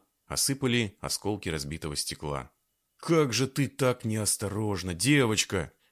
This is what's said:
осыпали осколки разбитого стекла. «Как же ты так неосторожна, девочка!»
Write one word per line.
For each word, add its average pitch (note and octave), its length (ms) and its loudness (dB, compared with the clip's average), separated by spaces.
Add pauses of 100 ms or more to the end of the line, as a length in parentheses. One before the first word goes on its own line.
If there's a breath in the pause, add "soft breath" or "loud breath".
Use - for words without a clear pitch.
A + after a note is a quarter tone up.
(320)
осыпали A#2+ 720 0
осколки F#2+ 480 -4
разбитого D2+ 460 -6
стекла. C#2 560 -6 (460)
«Как D3+ 360 2
же C3 140 2
ты C3+ 200 0
так - 380 0
неосторожна, G#2 880 -2
девочка!» G#2+ 800 2 (180)